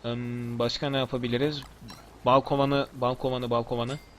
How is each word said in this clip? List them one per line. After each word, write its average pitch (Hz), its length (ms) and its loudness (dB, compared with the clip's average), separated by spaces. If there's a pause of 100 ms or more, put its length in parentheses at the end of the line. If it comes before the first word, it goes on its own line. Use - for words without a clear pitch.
Em, 120 560 -6
başka 120 300 0
ne 139 80 0
yapabiliriz? 131 640 0 (640)
Bal 131 160 8
kovanı, 139 520 2
bal 127 220 0
kovanı, 127 340 -2
bal 117 140 2
kovanı. 120 360 -4 (180)